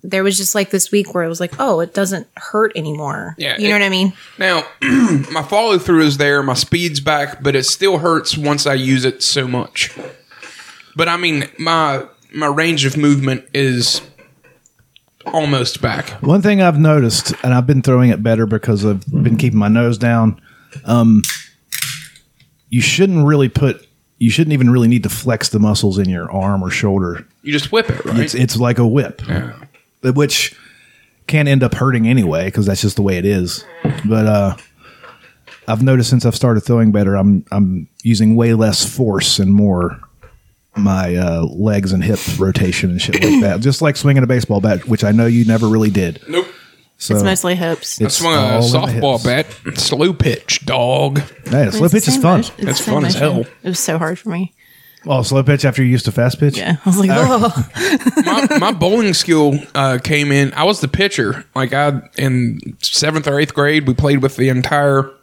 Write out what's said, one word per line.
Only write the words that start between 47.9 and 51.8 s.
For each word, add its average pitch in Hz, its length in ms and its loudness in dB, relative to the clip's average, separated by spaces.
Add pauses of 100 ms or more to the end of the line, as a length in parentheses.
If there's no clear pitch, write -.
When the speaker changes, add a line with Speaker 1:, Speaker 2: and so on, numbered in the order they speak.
Speaker 2:
I 110 60 2
Speaker 3:
it's - 100 -2
Speaker 2:
swung 165 180 0
a 147 40 2
Speaker 3:
all 117 260 2
in 120 80 2
the 127 60 2 (220)
Speaker 2:
softball 135 240 0
hips. 127 400 -2
bat, - 140 -8
slow 156 340 0
pitch, - 520 -4
dog. 131 540 0 (260)
Speaker 3:
Hey, 120 260 0
slow - 140 0